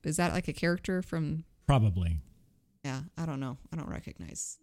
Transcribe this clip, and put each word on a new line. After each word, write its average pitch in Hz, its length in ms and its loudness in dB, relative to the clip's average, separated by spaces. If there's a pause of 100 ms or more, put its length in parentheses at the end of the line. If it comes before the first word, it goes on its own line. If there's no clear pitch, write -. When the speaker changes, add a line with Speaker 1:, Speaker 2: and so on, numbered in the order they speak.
Speaker 1:
is 156 140 -2
that 175 160 2
like 180 160 0
a 147 60 -2
character 180 480 0
from? 160 420 -2 (220)
Speaker 2:
Probably. 92 540 6 (640)
Speaker 1:
Yeah, 131 160 -2 (180)
I 165 80 -2
don't 139 140 -4
know. 131 180 -6 (120)
I 160 60 -6
don't 156 140 -6
recognize - 720 -10